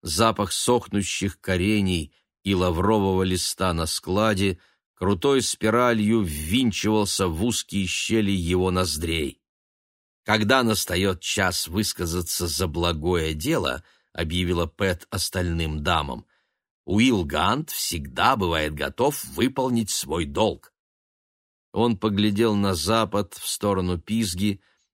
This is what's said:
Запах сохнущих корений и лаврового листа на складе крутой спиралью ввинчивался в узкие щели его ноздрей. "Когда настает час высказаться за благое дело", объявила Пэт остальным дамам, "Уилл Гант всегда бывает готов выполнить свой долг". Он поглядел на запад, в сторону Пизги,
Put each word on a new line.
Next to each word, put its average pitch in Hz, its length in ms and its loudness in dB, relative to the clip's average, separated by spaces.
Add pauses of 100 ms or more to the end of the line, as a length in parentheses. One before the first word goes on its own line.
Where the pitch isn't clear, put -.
Запах 101 500 0
сохнущих 101 880 -2
корений 92 720 0 (300)
и 95 100 2
лаврового 95 680 2
листа 92 500 0
на 82 140 -2
складе 98 720 0 (360)
крутой 110 480 2
спиралью 110 800 2
ввинчивался 98 1040 0
в 85 180 -2
узкие 101 420 -2
щели 107 440 0
его 92 400 2
ноздрей. 82 680 -2 (840)
"Когда 110 380 4
настает 95 580 0
час - 460 -2
высказаться 87 800 -2
за 82 220 -2
благое 80 680 0
дело", 78 480 -2 (300)
объявила 85 540 0
Пэт 92 440 -4
остальным 82 720 -2
дамам, 73 440 -2 (580)
"Уилл 107 400 4
Гант 95 460 0
всегда 87 640 0
бывает 80 380 0
готов 76 500 -2 (120)
выполнить 123 540 0
свой 80 360 -4
долг". 76 460 -2 (1000)
Он 117 240 2
поглядел 104 580 2
на 101 200 2
запад, 101 600 0
в - 140 -12
сторону 92 500 -2
Пизги, 101 640 -2 (340)